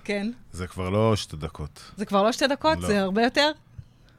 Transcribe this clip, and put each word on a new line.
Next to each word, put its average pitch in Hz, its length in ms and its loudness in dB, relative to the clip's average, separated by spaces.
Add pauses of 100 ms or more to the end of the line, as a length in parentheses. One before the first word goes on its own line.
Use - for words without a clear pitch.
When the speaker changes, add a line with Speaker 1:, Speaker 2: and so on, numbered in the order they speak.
Speaker 1:
כן. 202 280 -4 (200)
Speaker 2:
זה 87 160 -8
כבר 92 220 -6
לא 110 260 4
שתי - 220 -6
דקות. - 600 -12
Speaker 1:
זה 202 80 -4
כבר 196 180 2
לא 220 80 4
שתי 277 160 0
דקות? 311 320 2
Speaker 2:
לא. 180 80 -4
Speaker 1:
זה 208 140 2
הרבה 196 220 2
יותר? 285 280 2 (680)